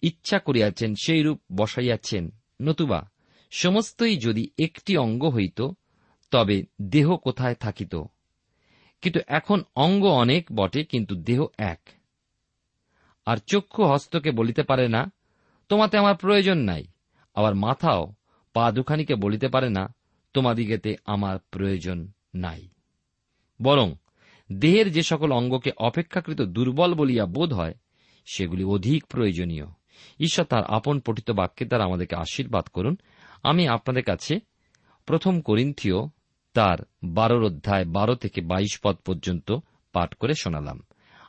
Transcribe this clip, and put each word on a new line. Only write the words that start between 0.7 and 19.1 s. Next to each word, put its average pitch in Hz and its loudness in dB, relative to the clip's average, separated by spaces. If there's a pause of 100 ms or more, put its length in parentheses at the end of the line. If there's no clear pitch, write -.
সেইরূপ 156 0 (120)
বসাইয়াছেন। 110 -2 (300)
নতুবা 143 -2 (420)
সমস্তই 214 0
যদি 113 -2 (100)
একটি 160 -2
অঙ্গ 127 0
হইত, 107 -2 (720)
তবে 104 4 (180)
দেহ 147 2
কোথায় 123 -2
থাকিত? 98 -8 (1080)
কিন্তু 175 0
এখন 170 0 (120)
অঙ্গ 185 2
অনেক 143 4
বটে, 104 0
কিন্তু 110 -4
দেহ 120 0 (120)
এক। 92 -4 (1500)
আর 117 0
চক্ষু 196 -2
হস্তকে 151 0
বলিতে 117 0
পারে 131 2
না, 117 0 (580)
"তোমাতে 214 4
আমার 202 4
প্রয়োজন 190 4
নাই," 92 0 (480)
আবার 104 2
মাথাও 101 0 (400)
পা 117 4
দুখানিকে 139 -2